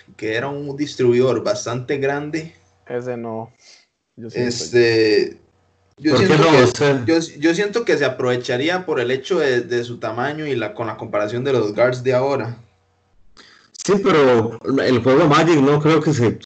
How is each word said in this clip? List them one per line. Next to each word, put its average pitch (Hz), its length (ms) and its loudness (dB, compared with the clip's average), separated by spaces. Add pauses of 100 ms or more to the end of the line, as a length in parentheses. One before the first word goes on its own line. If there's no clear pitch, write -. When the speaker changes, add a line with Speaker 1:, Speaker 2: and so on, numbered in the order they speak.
(160)
Speaker 1:
que 110 200 -6
era 131 120 -4
un 143 280 -10
distribuidor 127 680 0
bastante 123 540 -4
grande. 151 560 -6 (340)
Speaker 2:
Ese 123 300 -8
no. 117 340 -10 (640)
Yo 110 160 -16
siento 123 180 -4
Speaker 1:
Este, 113 880 2 (600)
yo 147 140 0
Speaker 3:
¿Por 120 80 4
qué 190 60 4
Speaker 1:
siento 151 240 6
Speaker 3:
no? 143 60 6
Speaker 1:
que, 127 60 8
Speaker 3:
O 120 40 6
sea 139 380 0
Speaker 1:
yo, 165 140 2 (200)
yo 165 140 2
siento 208 320 -4
que 160 120 2
se 143 80 0
aprovecharía 127 840 -2
por 147 120 -2
el 120 120 -2
hecho 135 260 -4
de, 131 240 0
de 120 220 -4
su 117 160 -12
tamaño 135 480 -6
y 135 80 -4
la, 107 180 -6
con 117 140 -8
la 110 100 -10
comparación 107 460 -6
de 139 100 -2
los 107 220 -2
guards 123 280 0
de 127 120 0
ahora. 123 420 -4 (1300)
Speaker 3:
Sí, 185 80 2 (100)
pero 123 560 2 (240)
el 123 180 2
juego 131 180 4
de 170 100 4
Magic 160 320 4
no 143 180 4
creo 151 220 4
que 156 100 0
se, 113 340 0